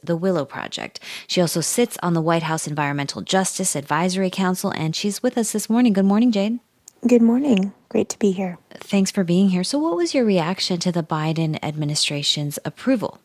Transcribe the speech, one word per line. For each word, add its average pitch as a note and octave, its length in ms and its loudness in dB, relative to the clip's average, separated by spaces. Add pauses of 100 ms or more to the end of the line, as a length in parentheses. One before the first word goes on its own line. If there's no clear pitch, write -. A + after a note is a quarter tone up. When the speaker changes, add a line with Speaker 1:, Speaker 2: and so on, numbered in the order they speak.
Speaker 1:
the E3+ 120 -2
Willow E3+ 280 0
Project. - 560 -10 (260)
She - 140 -2
also E3 220 0
sits - 400 0
on F3 100 0
the E3 80 2
White E3 220 2
House D#3+ 240 -4
Environmental C#3+ 560 -4
Justice F#3 540 -2
Advisory F3+ 520 0
Council, F#3 440 -2
and D#3+ 220 -4
she's - 280 -4
with B3 160 -2
us A3 140 -2
this G#3+ 180 -4
morning. A#3 220 4
Good F#3+ 120 2
morning, A3 280 4
Jade. G#3+ 260 0 (480)
Speaker 2:
Good A#3+ 160 6
morning. A#3 500 2 (160)
Great A3 200 -2
to - 100 -10
be G3+ 140 2
here. F3+ 260 -4 (120)
Speaker 1:
Thanks - 420 -2
for G3+ 100 0
being F3+ 280 4
here. F3+ 120 0
So C#4 160 -2
what E4 180 0
was E4+ 180 0
your C4 100 4
reaction F#3 560 0
to F3+ 100 0
the E3+ 140 -2
Biden D#3 580 -2
administration's D3 1000 -2
approval - 600 -2